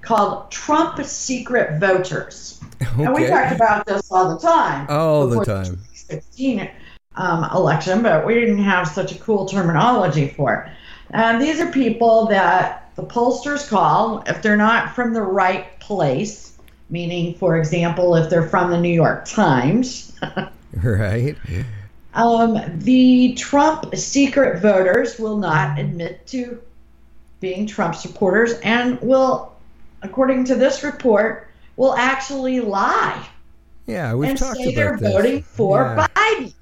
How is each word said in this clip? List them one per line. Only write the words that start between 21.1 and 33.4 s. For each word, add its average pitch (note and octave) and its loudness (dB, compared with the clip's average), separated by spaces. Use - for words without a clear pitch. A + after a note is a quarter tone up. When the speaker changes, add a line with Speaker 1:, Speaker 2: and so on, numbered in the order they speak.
Speaker 1:
Um, A3+ 2
the B3+ 6
Trump D#4 0
secret C4+ 0
voters G3+ 2
will G#3+ -4
not E3 0
admit D#3 -8
to B3 -8
being F#3 -6
Trump E3+ -4
supporters G#3+ 0
and B3 0
will, C4 0
according B3+ 0
to B3+ 2
this C4+ 2
report, A3 0
will B3+ 2
actually C4 -2
lie A#3 -2